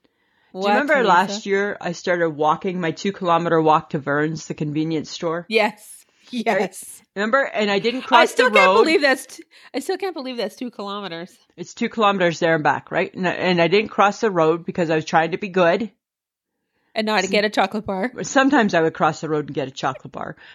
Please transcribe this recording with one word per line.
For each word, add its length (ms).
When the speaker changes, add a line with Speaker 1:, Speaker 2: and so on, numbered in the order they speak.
Speaker 1:
What, 120
Speaker 2:
Do 40
you 60
remember 240
Speaker 1:
Lisa? 100
Speaker 2:
last 380
year 360
I 120
started 380
walking 480
my 120
two-kilometer 680
walk 300
to 80
Vern's, 480
the 60
convenience 560
store? 400
Speaker 1:
Yes. 560
Speaker 2:
Right? 140
Speaker 1:
Yes. 560
Speaker 2:
Remember? 280
And 280
I 80
didn't 240
Speaker 1:
I 40
Speaker 2:
cross 240
Speaker 1:
still 180
Speaker 2:
the 100
Speaker 1:
can't 80
Speaker 2:
road. 160
Speaker 1:
believe 180
that's 240
t-, 60
I 60
still 180
can't 180
believe 220
that's 180
two 160
kilometers. 640
Speaker 2:
It's 160
two 160
kilometers 500
there 160
and 80
back, 280
right? 220
And 140
I, 40
and 300
I 60
didn't 220
cross 320
the 100
road 340
because 240
I 60
was 100
trying 260
to 60
be 120
good. 420
Speaker 1:
And 120
not 140
to 40
Speaker 2:
S- 60
Speaker 1:
get 120
a 60
chocolate 380
bar. 240
Speaker 2:
Sometimes 520
I 60
would 120
cross 280
the 80
road 180
and 80
get 120
a 40
chocolate 400
bar. 240